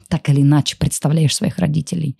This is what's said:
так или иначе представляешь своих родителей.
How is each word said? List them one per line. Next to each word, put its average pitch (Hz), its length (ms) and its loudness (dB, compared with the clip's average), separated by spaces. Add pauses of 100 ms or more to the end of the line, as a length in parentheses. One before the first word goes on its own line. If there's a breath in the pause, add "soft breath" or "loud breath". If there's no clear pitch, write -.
так 151 200 -4
или 139 120 4
иначе 143 360 2
представляешь 156 580 0
своих - 220 -4
родителей. 156 640 -4